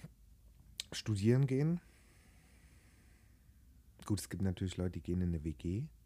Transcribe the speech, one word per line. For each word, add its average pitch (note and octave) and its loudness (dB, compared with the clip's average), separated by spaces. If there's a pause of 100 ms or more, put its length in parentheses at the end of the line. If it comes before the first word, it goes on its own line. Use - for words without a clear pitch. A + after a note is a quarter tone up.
(920)
studieren A2+ 4
gehen. D3+ 2 (2250)
Gut, G2+ 0
es - -10
gibt F#2 -4
natürlich F#2 -2
Leute, F2+ 0
die E2+ -8
gehen F2 0
in F2+ 2
eine E2 -2
W D#2+ -2
G. F2+ -4 (220)